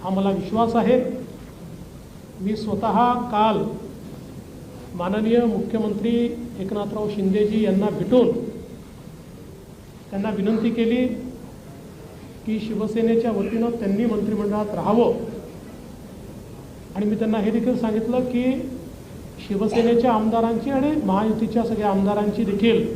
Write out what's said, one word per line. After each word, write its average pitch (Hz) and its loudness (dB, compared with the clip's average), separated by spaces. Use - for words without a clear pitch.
हा 185 -4
मला 196 2
विश्वास 226 0
आहे. 240 6
मी 208 -2
स्वतः 214 2
काल 214 4
माननीय 214 2
मुख्यमंत्री 208 0
एकनाथराव 208 -4
शिंदेजी 208 2
यांना 196 4
भेटून 233 4
त्यांना 202 -2
विनंती 214 2
केली 240 2
की 214 -2
शिवसेनेच्या 226 2
वतीनं 220 0
त्यांनी 208 0
मंत्रिमंडळात 208 0
राहावं 196 4
आणि 202 0
मी 208 2
त्यांना 220 2
हे 214 2
देखील 247 2
सांगितलं 233 0
की 247 2
शिवसेनेच्या 233 4
आमदारांची 226 2
आणि 277 2
महायुतीच्या 220 2
सगळ्या 214 0
आमदारांची 202 2
देखील 202 4